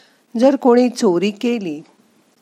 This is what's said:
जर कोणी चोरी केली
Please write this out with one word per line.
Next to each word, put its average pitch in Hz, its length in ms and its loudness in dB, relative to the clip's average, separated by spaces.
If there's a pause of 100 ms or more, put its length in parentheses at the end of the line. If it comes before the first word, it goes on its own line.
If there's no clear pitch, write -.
(380)
जर 269 180 4
कोणी 247 320 2
चोरी 202 420 0
केली 202 500 -6 (600)